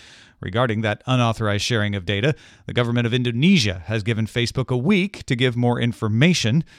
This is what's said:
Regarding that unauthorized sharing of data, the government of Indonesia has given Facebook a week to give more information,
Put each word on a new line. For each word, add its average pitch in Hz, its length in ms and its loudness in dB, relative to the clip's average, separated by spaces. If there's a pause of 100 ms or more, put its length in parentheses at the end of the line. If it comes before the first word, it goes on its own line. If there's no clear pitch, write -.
(400)
Regarding 110 420 -2
that 107 260 -2
unauthorized 113 560 0
sharing 104 320 0
of 92 100 -6
data, 107 300 0 (320)
the 120 60 -10
government 120 340 0
of 110 60 0
Indonesia 123 720 2
has 110 180 -4
given 110 240 -2
Facebook 120 420 -4
a 127 80 -2
week 185 480 0
to 127 120 -2
give 123 180 2
more 120 240 0
information, 120 840 2 (140)